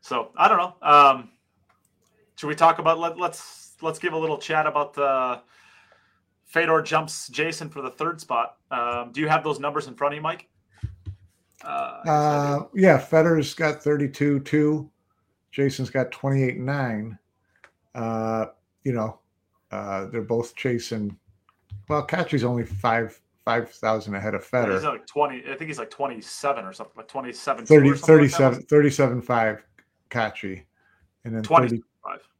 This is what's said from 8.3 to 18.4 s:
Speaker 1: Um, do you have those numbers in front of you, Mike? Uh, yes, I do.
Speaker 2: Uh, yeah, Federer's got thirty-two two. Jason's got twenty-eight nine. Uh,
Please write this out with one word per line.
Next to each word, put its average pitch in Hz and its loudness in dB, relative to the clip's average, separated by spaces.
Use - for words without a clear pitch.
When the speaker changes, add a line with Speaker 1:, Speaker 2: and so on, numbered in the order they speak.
Speaker 1:
Um, 120 -4
do 127 -6
you 156 0
have 156 2
those 151 -4
numbers 143 -4
in 127 -16
front 143 -2
of 147 -10
you, 151 -10
Mike? 165 -8
Uh, 139 -8
yes, - -2
I 147 2
do. 151 -6
Speaker 2:
Uh, - -14
yeah, 185 6
Federer's 160 2
got 151 -2
thirty-two 143 0
two. 151 0
Jason's 139 -2
got 131 -2
twenty-eight 135 -2
nine. 123 -6
Uh, 113 -4